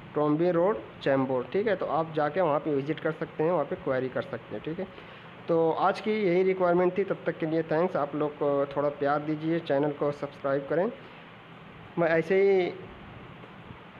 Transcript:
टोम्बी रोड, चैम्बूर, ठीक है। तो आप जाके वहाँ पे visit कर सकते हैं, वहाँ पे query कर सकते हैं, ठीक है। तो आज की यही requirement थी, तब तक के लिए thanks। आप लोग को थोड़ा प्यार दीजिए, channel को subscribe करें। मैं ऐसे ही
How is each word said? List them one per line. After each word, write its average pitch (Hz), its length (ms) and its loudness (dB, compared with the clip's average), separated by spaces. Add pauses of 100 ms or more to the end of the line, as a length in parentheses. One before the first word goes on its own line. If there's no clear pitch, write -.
(160)
टोम्बी 151 360 2
रोड, 180 260 2 (260)
चैम्बूर, 131 500 2
ठीक 202 140 0
है। 202 80 2
तो - 100 -4
आप 160 280 -2
जाके 151 280 0
वहाँ 151 180 4
पे 151 160 0
visit 139 240 -2
कर 160 120 -2
सकते 156 320 -4
हैं, 165 80 2
वहाँ 151 140 2
पे - 100 -6
query 131 340 -2
कर 123 120 -2
सकते - 340 -10
हैं, 107 80 -10
ठीक 165 160 -6
है। - 380 -12 (300)
तो 165 240 4
आज 185 280 2
की 214 120 -2
यही 190 320 4
requirement 180 540 4
थी, 202 60 2
तब 180 220 -2
तक 160 120 -2
के 165 80 -2
लिए 160 180 2
thanks। 165 320 2
आप 143 200 0
लोग 147 200 0
को 143 300 2
थोड़ा 143 240 0
प्यार 143 300 0
दीजिए, 156 400 -2
channel 147 320 2
को 143 200 0
subscribe 139 580 -4
करें। 175 220 2 (1080)
मैं 170 80 4
ऐसे 190 440 4
ही 185 220 2 (1300)